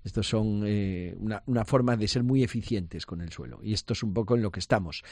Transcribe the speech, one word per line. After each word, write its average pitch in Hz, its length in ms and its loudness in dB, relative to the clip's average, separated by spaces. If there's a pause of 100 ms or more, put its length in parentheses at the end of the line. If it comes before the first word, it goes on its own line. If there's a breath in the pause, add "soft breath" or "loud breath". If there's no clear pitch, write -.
Estos 104 240 -2
son, 110 380 2
eh, 95 540 0
una, 107 280 -4
una 120 180 2
forma 123 320 4
de 107 120 2
ser 123 160 2
muy 131 180 4
eficientes 98 640 -2
con 85 140 -8
el 85 100 -8
suelo, 62 320 -12
y 107 120 0
esto - 180 -2
es 104 100 -2
un 107 100 0
poco 117 220 2
en 117 80 4
lo 104 80 0
que 92 100 -6
estamos. 90 520 0